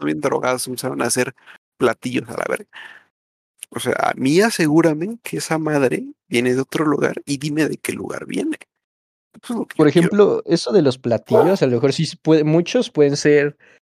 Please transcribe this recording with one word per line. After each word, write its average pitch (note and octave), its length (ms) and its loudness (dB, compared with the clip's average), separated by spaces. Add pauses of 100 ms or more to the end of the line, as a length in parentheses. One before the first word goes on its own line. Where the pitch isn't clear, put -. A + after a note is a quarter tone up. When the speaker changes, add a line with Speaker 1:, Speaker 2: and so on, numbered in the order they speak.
Speaker 1:
bien D3+ 180 -4
drogados B2+ 460 -2
empezaron C3 360 -8
a B2 40 -2
hacer B2+ 260 -2 (440)
platillos B2 520 -2
a - 80 -14
la - 120 -4
verga". - 200 -6 (1000)
O - 100 -10
sea, B2+ 180 -2
a - 160 -2
mí C#3+ 260 0
asegúrame E3 800 0
que - 160 -10
esa D#3+ 200 -4
madre D#3 480 0 (220)
viene B2+ 260 0
de C3 60 -2
otro D#3 240 -4
lugar C#3 400 2
y C#3+ 140 -6
dime D3 300 -2
de - 100 -6
qué - 140 -8
lugar - 340 -10
viene. D4+ 320 -6 (840)
Eso - 120 -10
es A3+ 80 -4
lo - 60 -8
que - 100 -18
Speaker 2:
Por D#3 120 6
Speaker 1:
yo C#3+ 40 2
quiero. E3+ 160 4
Speaker 2:
ejemplo, G3+ 380 2
eso E3+ 260 -2
de G3 100 4
los C3 160 2
platillos, D3+ 640 2
a C#3 40 2
lo B2+ 60 0
mejor B2+ 200 2
sí D#3 140 -2
se - 100 -10
puede, D#3 280 4
muchos E3+ 460 0
pueden D3 260 2
ser, D3 400 2 (340)